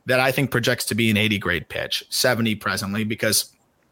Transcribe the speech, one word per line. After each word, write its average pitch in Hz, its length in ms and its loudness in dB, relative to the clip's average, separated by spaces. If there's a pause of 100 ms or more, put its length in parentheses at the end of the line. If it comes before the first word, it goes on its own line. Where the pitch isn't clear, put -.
that 127 120 4
I 131 120 4
think 135 180 0
projects 120 360 0
to - 100 -4
be 113 160 4
an 104 60 4
eighty 107 200 2
grade 87 320 -2
pitch, - 400 -6
seventy 113 460 0
presently, 101 480 -4
because 107 480 -2 (400)